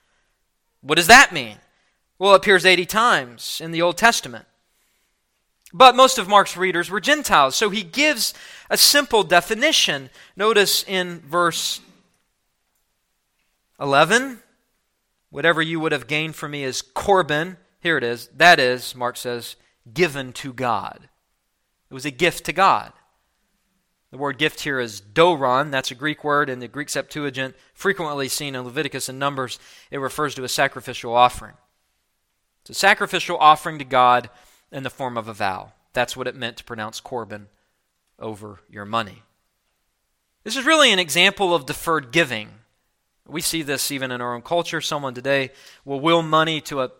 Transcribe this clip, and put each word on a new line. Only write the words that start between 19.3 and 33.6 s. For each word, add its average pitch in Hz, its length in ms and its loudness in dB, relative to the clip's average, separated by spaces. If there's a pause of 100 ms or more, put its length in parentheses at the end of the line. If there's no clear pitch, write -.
"given 139 420 -2
to 135 200 -12
God." 117 560 -4 (800)
It - 40 -20
was 131 120 -10
a 143 60 -6
gift 156 340 -2
to 165 80 -6
God. 147 400 0 (1160)
The 135 60 -20
word 139 200 -6
gift 151 240 -4
here 139 180 -4
is 107 220 -8
doron. 135 680 2
That's 131 200 -4
a 131 40 -12
Greek 147 280 -8
word 147 260 0
in 127 100 -8
the 120 100 -14
Greek 143 180 -12
Septuagint, 135 680 -8 (160)
frequently 151 560 -4
seen 143 260 -8
in 127 80 -8
Leviticus 131 460 -8
and 131 100 -12
Numbers. 135 400 -6 (320)
It 143 60 -10
refers 135 380 -6
to 131 100 -10
a 123 40 -8
sacrificial 127 640 -4
offering. 120 420 2 (1080)
It's - 80 -20
a - 40 -20
sacrificial 190 640 0
offering 156 400 4